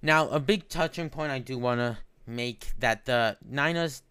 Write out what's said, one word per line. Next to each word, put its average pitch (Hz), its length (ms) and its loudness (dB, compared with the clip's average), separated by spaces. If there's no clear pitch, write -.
Now, 156 280 4
a 151 100 2
big 185 280 0
touching 165 420 -2
point 151 220 -4
I 135 80 -4
do 127 200 -6
wanna 120 400 0
make 120 540 -6
that 113 260 0
the 117 320 2
Niners 151 640 -2